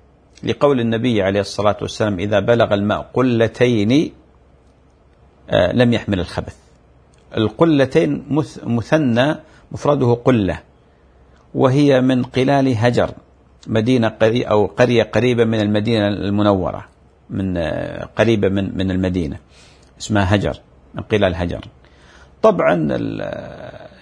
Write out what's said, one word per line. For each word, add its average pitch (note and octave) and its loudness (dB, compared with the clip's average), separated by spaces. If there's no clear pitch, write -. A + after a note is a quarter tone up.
لقول B2+ 2
النبي A2+ 0
عليه G2 0
الصلاة G2 -2
والسلام: G#2 -4
"إذا G2+ 0
بلغ A2+ 2
الماء G2+ -2
قلتين، B2 0
آه، F#2+ 2
لم A#2+ 2
يحمل G2+ -2
الخبث". - -8
القلتين C#3+ 2
مث-، - -4
مثنى، B2 0
مفرده B2 0
قلة، G2+ 2
وهي C3 4
من B2+ 0
قلال C3 0
هجر، A#2 0
مدينة A2+ 0
قري-، A2+ 0
أو G#2+ 2
قرية B2 2
قريبة A#2 0
من A2+ 0
المدينة G#2 0
المنورة، G2 0
من، F#2+ -4
آه، E2+ -6
قريبة G#2+ 2
من، G2 -2
من F#2+ -2
المدينة، F#2 -2
اسمها G2+ 0
هجر، D2+ 0
من - -10
قلال G2+ 0
هجر. F2 -6
طبعًا F3 2
ال-، A#1 -6